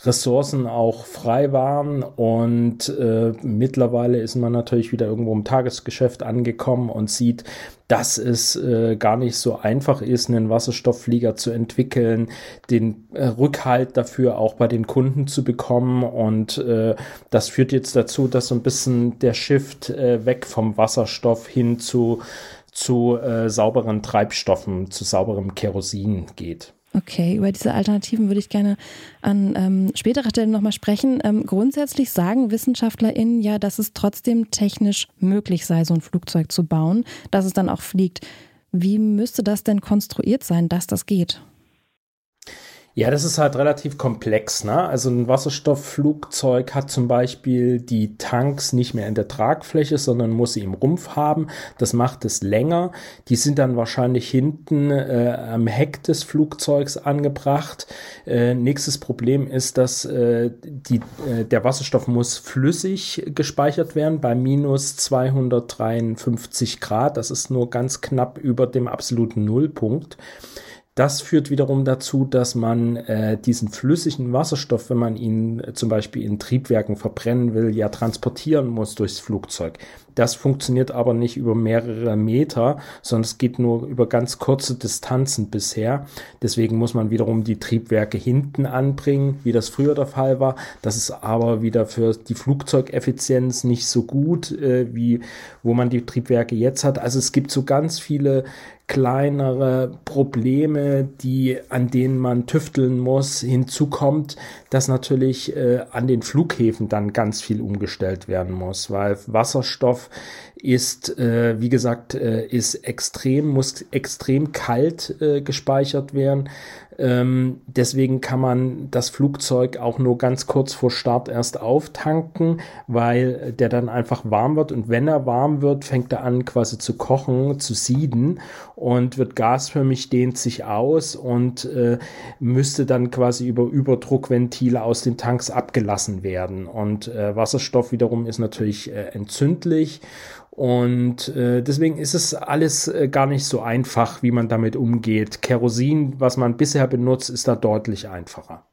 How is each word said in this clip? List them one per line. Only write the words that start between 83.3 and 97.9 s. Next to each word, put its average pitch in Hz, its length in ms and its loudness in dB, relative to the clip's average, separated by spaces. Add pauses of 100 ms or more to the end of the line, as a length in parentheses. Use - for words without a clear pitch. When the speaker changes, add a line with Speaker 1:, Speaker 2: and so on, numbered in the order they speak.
Speaker 1:
geht 123 180 0
nur 117 300 0
über 120 200 2
ganz 120 300 -2
kurze 135 380 0
Distanzen 127 720 -2
bisher. 113 560 -2 (380)
Deswegen 113 340 2
muss 117 160 0
man 110 160 0
wiederum 113 340 0
die 110 140 -2
Triebwerke 110 640 -2
hinten 139 480 0
anbringen, 139 760 0
wie 120 80 2
das 110 180 2
früher 143 260 2
der 139 100 0
Fall 135 340 0
war. 131 180 2 (260)
Das 110 120 -2
ist 117 140 -4
aber 117 540 0
wieder 110 240 2
für 113 260 2
die - 220 -6
Flugzeugeffizienz 131 1300 0
nicht 123 240 0
so 117 160 0
gut, 151 480 0
äh, 127 420 0
wie 120 280 2 (420)
wo 117 100 2
man 123 160 2
die 120 160 -2
Triebwerke 120 480 0
jetzt 123 300 0
hat. 143 160 2
Also 123 180 -2
es - 140 0
gibt 143 180 2
so 135 140 0
ganz 147 360 0